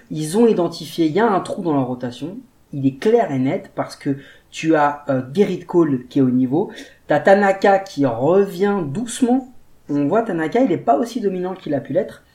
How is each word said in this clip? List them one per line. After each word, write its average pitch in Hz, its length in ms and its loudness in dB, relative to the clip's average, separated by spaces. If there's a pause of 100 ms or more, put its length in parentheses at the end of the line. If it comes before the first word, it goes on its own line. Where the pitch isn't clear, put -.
(120)
ils 156 260 -4
ont 240 100 6
identifié, 170 580 0
il 151 80 0
y 196 80 2
a 233 40 2
un 196 140 2
trou - 220 -10
dans 160 120 -2
leur 131 140 0
rotation. 127 500 -8 (360)
Il 139 120 -4
est 135 120 0
clair 220 340 2
et 135 80 -2
net 135 340 -4
parce - 220 -8
que 139 220 -6 (340)
tu 160 240 0
as, 147 320 0
euh, 131 140 0 (120)
Gerrit 185 280 0
Cole 147 480 0
qui 143 100 -2
est 135 40 6
au 127 60 4
niveau. 127 420 0 (360)
T'as 147 140 2
Tanaka 196 580 4
qui 143 260 -4
revient 180 800 2
doucement. 240 680 -2 (340)
On 143 220 0
voit 220 140 2
Tanaka, 170 360 -2
il 254 140 2
est 147 40 0
pas 226 200 2
aussi 233 240 -4
dominant 185 320 -4
qu'il 160 200 -8
a 135 60 0
pu - 140 -10
l'être. - 300 -4 (100)